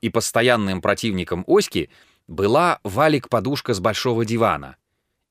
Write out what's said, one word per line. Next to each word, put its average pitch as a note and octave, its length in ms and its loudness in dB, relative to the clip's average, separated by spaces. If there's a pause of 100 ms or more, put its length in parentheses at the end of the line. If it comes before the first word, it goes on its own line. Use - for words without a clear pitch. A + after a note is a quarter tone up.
и A2+ 80 -2
постоянным A2 720 0
противником F#2 640 -2
Оськи D#3 440 0 (360)
была G#2 580 0
валик-подушка B2+ 920 0
с F#2+ 60 -4
большого A2+ 440 0
дивана. G2 520 0 (540)